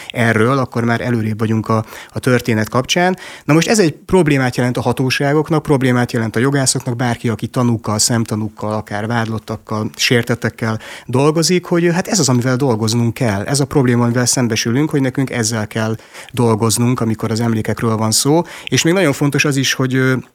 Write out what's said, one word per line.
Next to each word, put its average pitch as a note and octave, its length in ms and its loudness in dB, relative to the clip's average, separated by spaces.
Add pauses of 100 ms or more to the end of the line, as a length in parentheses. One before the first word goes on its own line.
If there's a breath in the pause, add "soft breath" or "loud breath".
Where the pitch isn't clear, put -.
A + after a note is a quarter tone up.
erről, A#2 520 2
akkor B2 260 -2
már A#2 160 0
előrébb A2 380 -2
vagyunk A2 300 0
a, A2 160 2 (280 loud breath)
a - 60 -8
történet A#2 500 0
kapcsán. F3 480 0 (280 loud breath)
Na C#3+ 80 2
most E3 160 4
ez A3+ 100 2
egy E3+ 140 4
problémát D3 640 2
jelent B2 200 0
a B2 40 -4
hatóságoknak, C#3+ 800 0
problémát B2 500 2
jelent A2+ 240 -2
a - 20 0
jogászoknak, C3 580 0
bárki, A#2+ 320 -2
aki A2+ 180 -4
tanúkkal, A2+ 520 0
szemtanúkkal, A2 760 -2
akár G#2+ 340 -6
vádlottakkal, A2 920 -4
sértettekkel A#2 840 0 (280 loud breath)
dolgozik, D#3 580 2
hogy F3 280 2
hát F#3 160 -2
ez A3 100 0
az, C3+ 100 2
amivel B2+ 280 2
dolgoznunk A#2 580 0
kell. G#2 280 -2
Ez C#3+ 180 -2
a C#3 60 0
probléma, B2 380 2
amivel A#2+ 220 0
szembesülünk, A#2+ 640 0
hogy D3 100 0
nekünk C3 300 -2
ezzel A2 360 -2
kell A2 300 -4 (360 loud breath)
dolgoznunk, A#2 680 2
amikor A2 300 -2
az A2 100 -2
emlékekről A2+ 560 -2
van A2 140 0
szó. D3 320 2 (220 loud breath)
És - 180 0
még E3 100 2
nagyon F3 200 2
fontos C#3+ 320 0
az D3 120 0
is, C3+ 160 0
hogy, C3 220 -2
ö, C3 200 2 (200)